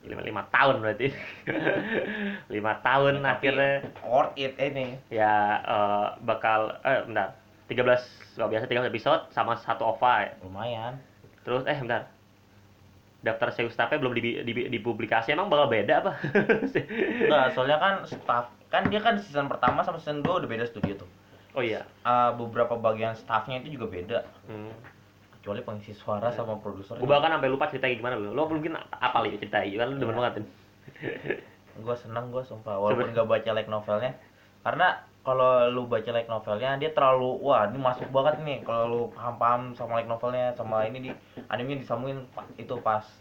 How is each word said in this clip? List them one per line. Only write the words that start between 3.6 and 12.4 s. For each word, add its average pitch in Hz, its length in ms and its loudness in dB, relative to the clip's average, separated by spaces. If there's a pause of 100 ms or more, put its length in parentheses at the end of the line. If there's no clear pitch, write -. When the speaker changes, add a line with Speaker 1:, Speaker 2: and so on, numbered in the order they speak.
Speaker 2:
worth 127 320 2
it 135 200 -4
ini. 135 320 -2 (200)
Speaker 1:
Ya, 107 260 4 (260)
eh, 104 480 2 (120)
bakal, 110 640 0
eh, 131 220 0
bentar. 107 300 -4 (320)
Tiga 120 160 -2
belas, 123 220 4 (300)
nggak 110 180 -2
biasa, 110 140 0
tiga 123 140 0
belas 120 120 0
episode 143 380 2
sama 117 260 0
satu 113 320 -2
ova 120 340 4
ya. 98 100 -4 (100)
Speaker 2:
Lumayan. 113 560 -8 (440)
Speaker 1:
Terus, 127 220 -2
eh, 131 120 -2
bentar. 117 340 -2 (1120)